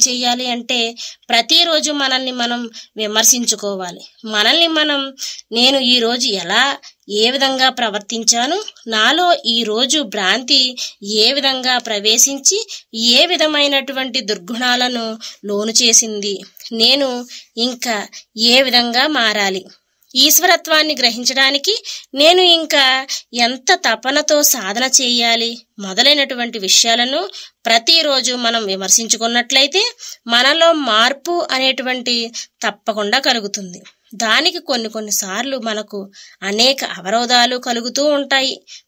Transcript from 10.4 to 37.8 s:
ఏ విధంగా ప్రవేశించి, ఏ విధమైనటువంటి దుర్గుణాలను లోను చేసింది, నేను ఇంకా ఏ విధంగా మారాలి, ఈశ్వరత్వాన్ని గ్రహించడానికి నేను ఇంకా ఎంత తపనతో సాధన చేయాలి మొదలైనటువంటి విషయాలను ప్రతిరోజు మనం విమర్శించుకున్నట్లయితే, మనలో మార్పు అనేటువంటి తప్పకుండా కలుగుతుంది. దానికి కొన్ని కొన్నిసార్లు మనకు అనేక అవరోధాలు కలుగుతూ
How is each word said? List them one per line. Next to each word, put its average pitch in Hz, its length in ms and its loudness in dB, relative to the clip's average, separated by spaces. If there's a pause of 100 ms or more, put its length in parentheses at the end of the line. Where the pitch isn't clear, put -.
ఏ 214 300 2
విధంగా 262 460 0
ప్రవేశించి, 247 880 0 (280)
ఏ 240 320 4
విధమైనటువంటి 277 920 0
దుర్గుణాలను 233 1000 -2 (260)
లోను 208 260 -2
చేసింది, 214 720 0 (300)
నేను 247 540 0 (300)
ఇంకా 240 520 -4 (280)
ఏ 240 260 4
విధంగా 240 440 0
మారాలి, 214 580 0 (500)
ఈశ్వరత్వాన్ని 311 840 2
గ్రహించడానికి 262 840 0 (320)
నేను 330 260 6
ఇంకా 294 640 2 (280)
ఎంత 247 380 0
తపనతో 294 680 0
సాధన 226 420 0
చేయాలి 233 800 0 (160)
మొదలైనటువంటి 240 800 0
విషయాలను 240 680 0 (380)
ప్రతిరోజు 269 680 2
మనం 233 320 -2
విమర్శించుకున్నట్లయితే, 240 1300 0 (340)
మనలో 285 460 4
మార్పు 262 760 0
అనేటువంటి 254 840 -2 (340)
తప్పకుండా 208 520 -2
కలుగుతుంది. 202 640 -4 (320)
దానికి 247 440 0
కొన్ని 240 300 -4
కొన్నిసార్లు 220 680 -4
మనకు 208 540 -6 (320)
అనేక 233 420 0
అవరోధాలు 240 720 0
కలుగుతూ 247 480 -4